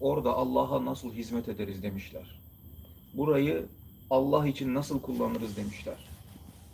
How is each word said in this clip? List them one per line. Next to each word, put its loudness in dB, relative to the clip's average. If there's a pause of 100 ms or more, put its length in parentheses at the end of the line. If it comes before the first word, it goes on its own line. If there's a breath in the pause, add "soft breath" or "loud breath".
orada 2
Allah'a 2
nasıl -4
hizmet -4
ederiz -4
demişler. -8 (720)
Burayı 4 (440)
Allah 6
için 0
nasıl 0
kullanırız -2
demişler. -6 (760)